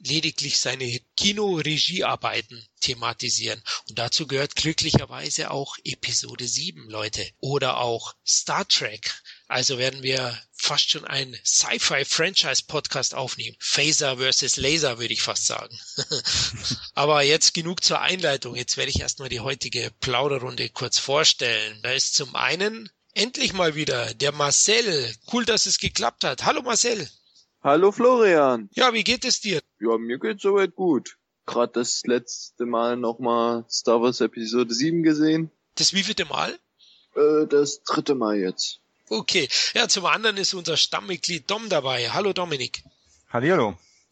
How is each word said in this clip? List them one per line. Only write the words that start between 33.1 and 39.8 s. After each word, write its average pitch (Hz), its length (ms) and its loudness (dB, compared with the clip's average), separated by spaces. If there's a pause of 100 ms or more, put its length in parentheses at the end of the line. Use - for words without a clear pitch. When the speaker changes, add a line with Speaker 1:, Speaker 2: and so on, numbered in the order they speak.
Speaker 2:
Star 117 320 2
Wars 123 200 2
Episode 117 520 0
sieben 160 300 2
gesehen. 156 480 2 (240)
Speaker 1:
Das - 180 2
wievielte 196 320 0
Mal? 226 320 -2 (580)
Speaker 2:
Äh, 151 320 4
das 143 360 2
dritte 147 320 0
Mal 107 220 2
jetzt. - 420 -2 (300)
Speaker 1:
Okay. - 400 0 (240)
Ja, 226 160 2